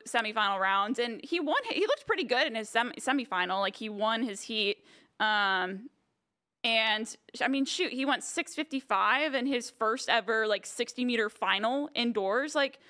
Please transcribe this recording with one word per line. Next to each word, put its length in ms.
semifinal 520
rounds, 380
and 260
he 160
won. 180
He 160
looked 220
pretty 160
good 240
in 80
his 120
sem-, 320
semifinal. 600
Like, 160
he 140
won 340
his 180
heat. 420
Um, 720
and, 520
I 60
mean, 160
shoot, 300
he 100
went 220
six 300
fifty-five 800
in 100
his 240
first 400
ever, 380
like, 180
sixty 400
meter 240
final 640
indoors. 600
Like, 240